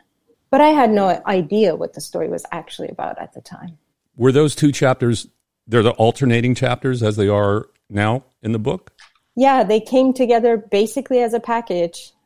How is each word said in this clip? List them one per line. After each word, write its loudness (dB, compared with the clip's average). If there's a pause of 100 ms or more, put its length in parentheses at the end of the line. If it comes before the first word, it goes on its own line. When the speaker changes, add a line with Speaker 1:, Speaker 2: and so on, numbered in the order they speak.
(500)
Speaker 1:
But 4
I 6
had 4
no 2
idea 0
what -8
the -16
story -6
was -8
actually -12
about -10
at -16
the -20
time. -18 (380)
Speaker 2:
Were 2
those 2
two 2
chapters, 0 (400)
they're 2
the 4
alternating 0
chapters -2
as 0
they 2
are 0 (220)
now -2 (180)
in -4
the -4
book? -8 (420)
Speaker 1:
Yeah, 4
they 0
came 2
together 0
basically -2
as -2
a 0
package. -6 (120)